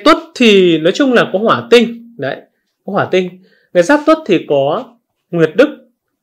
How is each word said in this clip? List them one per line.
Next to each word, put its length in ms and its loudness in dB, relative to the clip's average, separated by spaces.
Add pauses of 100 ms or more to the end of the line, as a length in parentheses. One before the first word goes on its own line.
Tuất 120 4 (180)
thì 440 2
nói 140 0
chung 200 0
là 200 0
có 60 -4
hỏa 320 -2
tinh, 480 0
đấy, 180 -8 (500)
có 60 -10
hỏa 120 -2
tinh. 380 -6 (300)
Ngày 100 2
Giáp 240 0
Tuất 200 2
thì 220 -2
có 360 -2 (460)
Nguyệt 240 0
Đức, 140 2 (540)